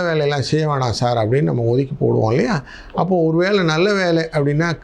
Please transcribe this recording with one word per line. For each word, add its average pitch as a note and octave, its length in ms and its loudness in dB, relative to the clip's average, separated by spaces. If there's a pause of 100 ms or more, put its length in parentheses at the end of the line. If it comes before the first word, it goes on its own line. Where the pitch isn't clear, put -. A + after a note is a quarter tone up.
வேலையெல்லாம் D3 420 0
செய்ய D#3 220 0
வேணாம் C3 280 0
சார் A#2+ 220 0
அப்படின்னு C3+ 300 0
நம்ம A#2+ 120 -2 (100)
ஒதுக்கி C#3 280 0
போடுவோம் A#2+ 320 2
இல்லையா? F#3+ 240 0 (440)
அப்போ F3 140 0 (120)
ஒரு D#3+ 160 2
வேளை F#3+ 280 2
நல்ல D#3+ 160 2 (140)
வேலை E3+ 220 2 (140)
அப்படின்னா D3 320 0 (160)